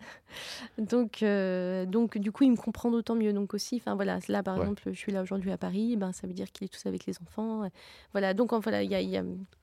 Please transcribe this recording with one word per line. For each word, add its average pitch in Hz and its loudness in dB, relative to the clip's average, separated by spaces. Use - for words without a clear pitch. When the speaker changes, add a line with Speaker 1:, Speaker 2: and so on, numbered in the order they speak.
Speaker 1:
<laughs> - -12
Donc, 226 0
euh, 185 2
donc, 220 2
du 208 0
coup, - 4
il 262 10
me 233 6
comprend 233 -2
d'autant 233 0
mieux. 214 4
Donc 202 -2
aussi, 208 -4
enfin, 214 -2
voilà, 190 0
là, 202 2
par 190 0
Speaker 2:
Ouais. 180 2
Speaker 1:
exemple, 202 -2
je 190 -4
suis - -4
là 190 0
aujourd'hui 190 -2
à 180 -2
Paris, 208 0
ben, 190 0
ça - -10
veut 185 -6
dire 190 -6
qu'il - -8
est - -4
tout - -18
seul - -4
avec 180 -4
les 190 -4
enfants. 214 -4
Voilà, 196 4
donc, 220 4
en, 226 4
voilà, 202 2
il 196 0
y 196 0
a, 190 2
il 185 0
y 185 0
a - 0